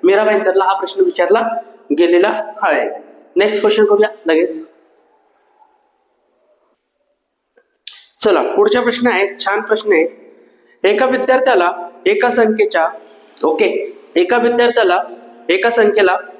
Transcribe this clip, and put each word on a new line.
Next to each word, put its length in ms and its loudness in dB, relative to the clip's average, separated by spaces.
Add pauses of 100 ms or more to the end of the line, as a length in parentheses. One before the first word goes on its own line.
मीरा 220 4
भाईंदरला 400 2
हा 80 2
प्रश्न 320 -2
विचारला 380 0 (560)
गेलेला 440 2 (200)
आहे. 260 -2 (480)
नेक्स्ट 240 0
क्वेश्चन 240 2
करूया 240 2 (180)
लगेच. 460 -2 (3500)
चला, 180 2
पुढचा 380 0
प्रश्न 260 -2
आहे, 200 0 (120)
छान 220 -4
प्रश्न 320 -2
आहे. 120 2 (800)
एका 220 2
विद्यार्थ्याला 640 0 (340)
एका 240 0
संख्येच्या, 580 0 (560)
ओके, 520 -2 (200)
एका 220 0
विद्यार्थ्याला 640 0 (460)
एका 220 0
संख्येला 460 2 (240)